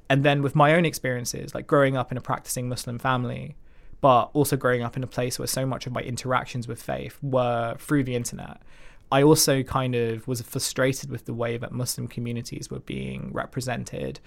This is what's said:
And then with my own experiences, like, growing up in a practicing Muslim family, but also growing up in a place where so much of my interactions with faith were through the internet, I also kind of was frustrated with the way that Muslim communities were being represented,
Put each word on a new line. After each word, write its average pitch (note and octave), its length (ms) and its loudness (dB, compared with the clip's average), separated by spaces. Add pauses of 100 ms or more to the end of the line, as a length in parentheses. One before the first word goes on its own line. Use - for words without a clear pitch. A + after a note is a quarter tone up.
And C#3 140 4
then C#3+ 200 4
with C3+ 120 0
my D3+ 200 8
own F3 100 4
experiences, B2+ 720 -4
like, - 120 -8
growing C3+ 300 4
up B2 140 -2
in B2+ 60 -4
a A#2 40 -8
practicing B2+ 480 -6
Muslim A#2+ 300 -6
family, C3 560 -2 (460)
but B2+ 320 6
also C#3+ 220 4
growing B2 280 2
up A#2+ 120 -6
in C3+ 80 -6
a B2 40 -6
place B2+ 320 -4
where B2+ 80 -4
so C3 180 -2
much C3 220 -4
of B2 60 -6
my B2 80 -4
interactions B2 640 -2
with B2 140 -10
faith - 400 -6
were A#2+ 580 0
through C#3+ 240 2
the B2 120 -4
internet, - 460 -8 (480)
I C#3 140 6
also D3 400 6
kind B2+ 320 -2
of A2+ 320 -2
was B2 140 -4
frustrated C3+ 680 -2
with B2 160 -10
the A#2+ 80 -8
way A#2 220 -2
that A#2+ 160 -8
Muslim B2 380 -6
communities A#2+ 600 -6
were B2+ 120 -8
being - 500 -8
represented, A#2+ 960 -6